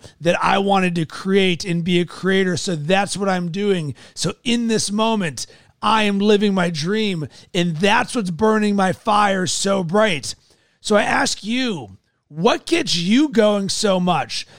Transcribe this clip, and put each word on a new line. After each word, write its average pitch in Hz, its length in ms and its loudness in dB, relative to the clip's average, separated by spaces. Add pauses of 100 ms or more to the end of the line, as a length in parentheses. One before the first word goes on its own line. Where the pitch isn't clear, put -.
(220)
that 170 200 2
I 185 180 2
wanted 190 360 2
to 165 100 -2
create 190 600 0
and 170 180 -2
be 175 160 2
a 175 60 0
creator, 185 500 0
so 175 220 -4
that's 180 400 -2
what 196 100 -4
I'm 180 240 -2
doing. 185 420 -2 (200)
So - 220 -6 (100)
in 233 240 0
this 214 200 0
moment, 208 580 -2 (340)
I 220 220 2
am 202 160 0
living 202 340 4
my 180 160 0
dream, 175 580 -4 (260)
and 175 220 0
that's 202 400 0
what's 190 160 -2
burning 214 420 2
my 190 200 2
fire 196 540 0
so 196 360 -2
bright. 175 500 0 (460)
So - 160 0
I 220 80 4
ask 262 400 -2
you, 208 540 -4 (300)
what 185 380 0
gets 294 320 0
you 226 320 2
going 208 400 2
so 190 300 0
much? 170 480 -2 (120)